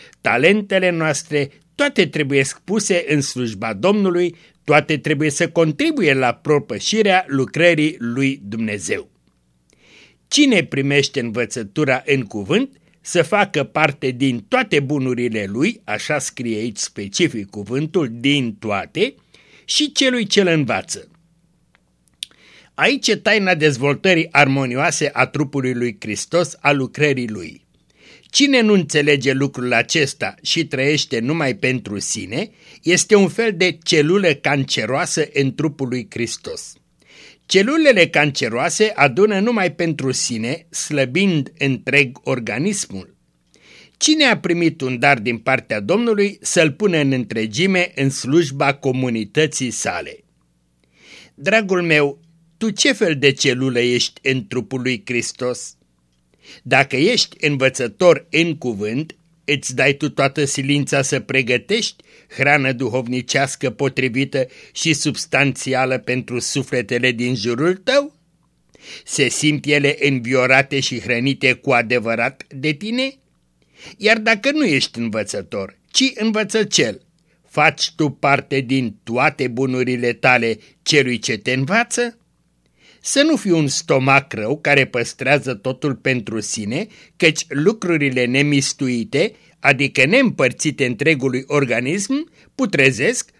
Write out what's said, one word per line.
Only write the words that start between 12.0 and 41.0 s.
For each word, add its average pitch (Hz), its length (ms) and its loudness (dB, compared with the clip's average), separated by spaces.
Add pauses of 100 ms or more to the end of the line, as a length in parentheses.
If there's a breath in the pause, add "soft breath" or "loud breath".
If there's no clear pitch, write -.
în 139 160 0
cuvânt, 113 480 -2 (300 soft breath)
să - 220 0
facă 202 420 0
parte 147 460 -2
din 123 380 -2
toate 247 320 0
bunurile 123 680 -2
lui", 135 360 -2
așa 107 340 -4
scrie 117 380 -6
aici 110 220 -6
specific 104 720 -4
cuvântul, 135 640 -4
"din 120 420 0
toate", 110 600 -4 (500 soft breath)
"și - 280 -2
celui 247 340 0
ce-l 202 200 2
învață". 135 600 -2 (1700 soft breath)
Aici 233 340 0
e 208 80 2
taina 202 380 0
dezvoltării 151 760 2
armonioase 139 840 0
a 123 140 2
trupului 135 480 -2
lui 120 260 -4
Hristos, 113 600 -4
a 143 120 2
lucrării 131 560 0
lui. 95 380 -12 (640 soft breath)
Cine 277 300 4
nu 214 120 4
înțelege 147 600 2
lucrul 131 400 -2
acesta 117 680 -2
și - 240 -2
trăiește 135 520 -2
numai 135 360 -2
pentru 104 440 -4
sine, 110 520 -6 (320 loud breath)
este 180 320 2
un 196 140 6
fel 226 280 -2
de 170 280 0
celulă 165 500 2
canceroasă 139 960 -2
în 135 220 0
trupul 135 340 -4
lui 120 220 -6
Hristos. - 640 -8 (720 loud breath)
Celulele 233 600 4
canceroase 147 880 0
adună 190 460 4
numai 202 320 0
pentru 143 400 -2
sine, 123 580 -6
slăbind 151 880 0